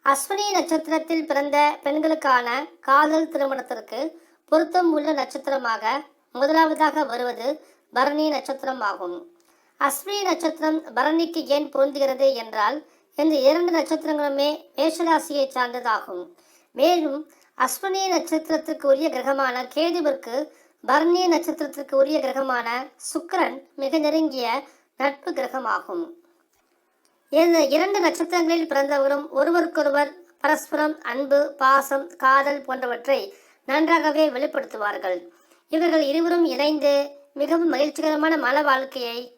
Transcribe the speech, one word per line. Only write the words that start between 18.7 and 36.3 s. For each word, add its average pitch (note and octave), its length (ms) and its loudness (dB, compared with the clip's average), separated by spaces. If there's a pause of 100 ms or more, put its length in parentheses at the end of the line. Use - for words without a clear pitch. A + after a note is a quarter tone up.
உரிய D4+ 240 2
கிரகமான C4 580 -2
கேதுவிற்கு D4 640 0 (460)
பரணி E4 500 4
நட்சத்திரத்திற்கு C#4+ 680 -4
உரிய D4 240 2
கிரகமான B3+ 440 -2 (420)
சுக்கிரன் D#4+ 480 -2 (240)
மிக C4+ 100 -2 (140)
நெருங்கிய C#4+ 420 0 (540)
நட்பு C#4 360 -4
கிரகமாகும். G#3+ 680 -4 (1300)
இந்த E4 260 4 (160)
இரண்டு F#4+ 300 2
நட்சத்திரங்களில் E4 680 0
பிறந்தவரும் C#4 560 0 (120)
ஒருவருக்கொருவர் D4 680 2 (340)
பரஸ்பரம் D4+ 520 0 (160)
அன்பு, C#4 280 0 (220)
பாசம், C#4 460 4 (160)
காதல் C#4 420 4
போன்றவற்றை B3+ 540 -2 (500)
நன்றாகவே D#4 560 2 (100)
வெளிப்படுத்துவார்கள். G#3 840 -4 (540)
இவர்கள் D#4+ 360 2
இருவரும் E4+ 460 2